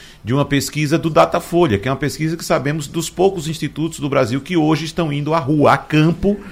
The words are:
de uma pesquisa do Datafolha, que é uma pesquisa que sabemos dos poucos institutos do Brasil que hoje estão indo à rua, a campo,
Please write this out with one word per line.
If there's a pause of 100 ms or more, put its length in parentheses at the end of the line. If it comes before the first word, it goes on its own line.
(220)
de
uma
pesquisa
do
Datafolha,
que
é
uma
pesquisa
que
sabemos
dos
poucos
institutos
do
Brasil
que
hoje
estão
indo
à
rua,
a
campo, (140)